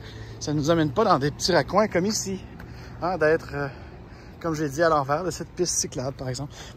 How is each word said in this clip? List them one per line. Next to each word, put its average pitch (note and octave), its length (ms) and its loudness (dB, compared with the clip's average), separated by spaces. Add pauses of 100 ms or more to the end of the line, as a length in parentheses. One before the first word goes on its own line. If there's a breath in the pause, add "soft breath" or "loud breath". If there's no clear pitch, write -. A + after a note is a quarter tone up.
(420 loud breath)
ça D3+ 120 -2
nous D3 160 2
amène D#3+ 220 4
pas G#3 140 4
dans F3+ 120 6
des C#3 140 2
petits - 220 0
raccoins F3 340 4
comme F3+ 180 2
ici, G3 380 -2 (580 loud breath)
hein, F3 160 -2
d'être, D#3+ 360 4
euh, C#3+ 160 -4 (720 loud breath)
comme E3 120 -2
j'ai D3+ 140 0
dit, C#3 160 0
à E3+ 60 6
l'envers D3 340 2
de E3+ 80 -2
cette D#3+ 160 -8
piste - 300 -2
cyclable, C#3 400 -2
par C3+ 100 -6
exemple. C3 260 -6 (240 loud breath)